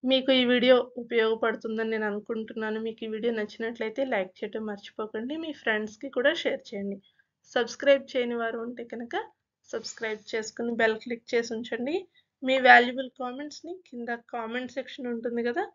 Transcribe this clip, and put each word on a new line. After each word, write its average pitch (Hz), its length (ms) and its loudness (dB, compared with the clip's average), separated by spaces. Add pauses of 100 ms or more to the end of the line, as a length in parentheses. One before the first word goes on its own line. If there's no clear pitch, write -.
మీకు 262 280 4
ఈ 254 140 6
వీడియో 247 300 6 (220)
ఉపయోగపడుతుందని 226 920 0
నేను 220 140 -2
అనుకుంటున్నాను. 220 760 -4
మీకు 226 200 -8
ఈ 220 80 -8
వీడియో 220 240 -2
నచ్చినట్లయితే 220 720 -4
లైక్ 202 280 -2
చేయటం 220 320 -8
మర్చిపోకండి. 214 720 -8
మీ 320 160 -6
ఫ్రెండ్స్‌కి 214 560 -4
కూడా 269 260 4
షేర్ 226 280 -4
చేయండి. 196 340 -8 (540)
సబ్స్క్రైబ్ 269 560 4
చేయని 240 280 -2
వారు 233 240 -2
ఉంటే 233 260 -8
కనుక 233 300 -10 (540)
సబ్స్క్రైబ్ 220 580 -6
చేసుకుని 233 480 -4
బెల్ 220 240 2
క్లిక్ 240 300 -10
చేసి 233 240 0
ఉంచండి. 240 420 -4 (480)
మీ 262 160 4
వాల్యుబుల్ 247 520 8
కామెంట్స్‌ని 285 640 -10 (100)
కింద 240 260 -12 (180)
కామెంట్ 240 460 -6
సెక్షన్ 262 340 -8
ఉంటుంది 233 360 -2
కదా 240 200 0 (120)